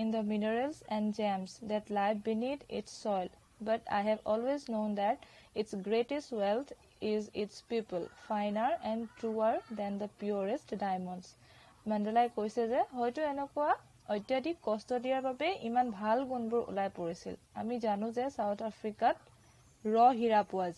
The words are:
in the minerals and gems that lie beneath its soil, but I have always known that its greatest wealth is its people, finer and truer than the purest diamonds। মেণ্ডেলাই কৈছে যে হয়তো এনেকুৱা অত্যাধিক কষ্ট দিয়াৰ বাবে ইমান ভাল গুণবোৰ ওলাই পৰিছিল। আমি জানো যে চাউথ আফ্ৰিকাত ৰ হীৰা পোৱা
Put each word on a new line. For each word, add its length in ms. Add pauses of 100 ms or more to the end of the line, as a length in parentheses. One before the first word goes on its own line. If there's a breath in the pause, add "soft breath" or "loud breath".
in 100
the 160
minerals 500 (180)
and 200
gems 380 (160)
that 260
lie 180 (140)
beneath 340 (160)
its 220
soil, 280 (400)
but 120 (160)
I 100
have 160 (100)
always 300 (120)
known 260
that 260 (360 loud breath)
its 120 (140)
greatest 440
wealth 400 (380)
is 180 (140)
its 140 (160)
people, 320 (240)
finer 420 (220)
and 260
truer 360 (260)
than 220
the 80 (120)
purest 520 (100)
diamonds। 440 (640 loud breath)
মেণ্ডেলাই 380 (100)
কৈছে 240 (100)
যে 80 (160)
হয়তো 240 (120)
এনেকুৱা 360 (460)
অত্যাধিক 420 (120)
কষ্ট 200 (160)
দিয়াৰ 240
বাবে 200 (200)
ইমান 180 (140)
ভাল 180 (120)
গুণবোৰ 400
ওলাই 280
পৰিছিল। 360 (260)
আমি 140 (100)
জানো 220 (100)
যে 80 (120)
চাউথ 220 (140)
আফ্ৰিকাত 440 (760 soft breath)
ৰ 20 (220)
হীৰা 220 (100)
পোৱা 280